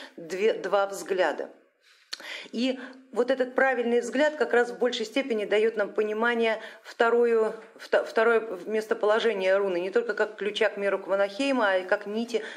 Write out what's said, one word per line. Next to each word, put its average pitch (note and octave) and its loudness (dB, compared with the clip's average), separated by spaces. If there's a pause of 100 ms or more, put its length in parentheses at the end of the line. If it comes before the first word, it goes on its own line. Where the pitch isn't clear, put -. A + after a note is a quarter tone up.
(160)
две, F#3 0
два G3 0
взгляда. F3+ -2 (1040)
И B3+ -2 (320)
вот A#3+ 0
этот B3+ -2
правильный A#3+ 2
взгляд C#4+ 0
как A#3 0
раз A#3+ 4
в - -12
большей A#3+ -2
степени A#3+ -2
дает A3 2
нам G3+ -2
понимание A3+ 0 (240)
вторую, A#3 4 (240)
вто-, - 0
второе A3+ 2
местоположение G#3+ 0
руны, F#3+ 0
не F#3 -4
только A#3 0
как G#3 -2
ключа G#3+ 0
к G#3 -6
миру G3 0
Кванахейма, G3+ 0
а F#3+ 2
и F#3 -2
как G3+ -2
нити, A3 -4 (140)